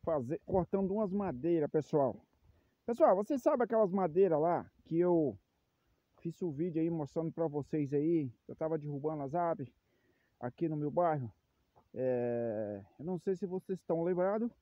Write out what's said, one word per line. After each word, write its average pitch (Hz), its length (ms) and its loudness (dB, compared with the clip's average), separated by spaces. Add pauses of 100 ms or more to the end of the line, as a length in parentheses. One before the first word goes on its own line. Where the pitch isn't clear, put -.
faze-, 147 400 -4
cortando 190 480 0
umas 208 200 -2
madeiras, 165 580 0
pessoal. 143 500 2 (640)
Pessoal, 240 300 6
vocês 214 260 0
sabem 285 240 4
aquelas 220 280 2
madeiras 180 480 4
lá 160 280 2 (160)
que 160 140 -2
eu 170 400 4 (800)
fiz - 260 -8
o 180 80 -2
vídeo 156 320 -2
aí 165 80 0
mostrando 165 400 -4
pra 165 160 -2
vocês 147 480 -4
aí, 147 380 0 (160)
eu - 80 -14
tava 160 200 -4
derrubando 147 460 -6
as 139 100 -6
árvores 170 400 -2 (680)
aqui 123 280 -4
no 156 80 -2
meu 147 140 -2
bairro? 151 420 0 (600)
É, 117 920 -2 (140)
eu 135 60 -14
não 180 120 -4
sei 190 200 -2
se 196 100 -6
vocês 185 320 -6
estão 165 240 -2
lembrados. 190 480 0 (120)